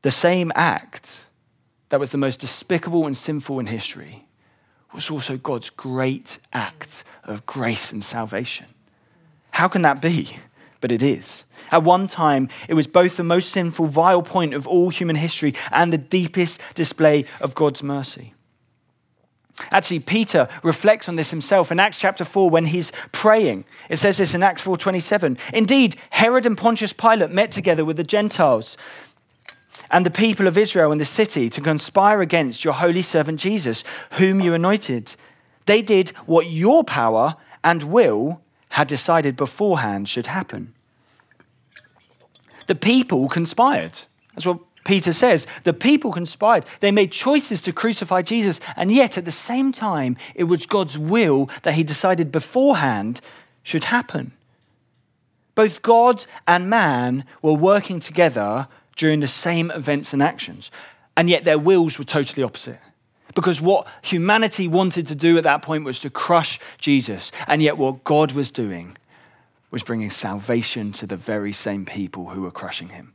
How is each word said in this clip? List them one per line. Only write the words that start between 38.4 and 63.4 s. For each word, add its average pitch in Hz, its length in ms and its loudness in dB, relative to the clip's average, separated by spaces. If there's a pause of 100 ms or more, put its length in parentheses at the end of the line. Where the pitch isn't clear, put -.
had 147 180 0
decided 147 480 0
beforehand 127 720 -2
should - 180 -6
happen." - 460 -10 (1900)
The - 80 0
people 196 520 2
conspired. 165 720 0 (340)
That's 160 140 -4
what 175 120 0 (260)
Peter 180 280 2
says. 190 320 4 (180)
The 170 100 2
people 277 380 2
conspired. 202 540 0 (140)
They 202 120 2
made 202 200 2
choices 269 500 0
to 175 120 -4
crucify 190 480 -2
Jesus, 202 380 0 (160)
and 185 160 -2
yet 247 260 4
at 175 80 -8
the 170 60 -6
same 262 400 -2
time, 151 440 -2 (180)
it 175 120 -2
was 165 200 0
God's 165 320 -2
will 151 520 2 (140)
that 156 120 0
he 160 80 2
decided 165 480 0
beforehand 143 880 0 (400)
should - 240 -4
happen. 147 460 -4 (1200)
Both 214 280 2
God 233 440 4 (220)
and 180 220 2
man 135 560 0 (160)
were 156 120 2
working 185 460 2
together 123 680 0 (280)
during 156 240 2
the 143 80 -2
same 170 420 -2
events 147 440 -4
and 139 100 2
actions, - 480 -6 (440)
and 170 140 2
yet 165 140 2
their 156 160 4
wills 170 400 2
were 135 60 -10
totally 139 380 -2
opposite. - 360 -10 (560)
Because 165 260 0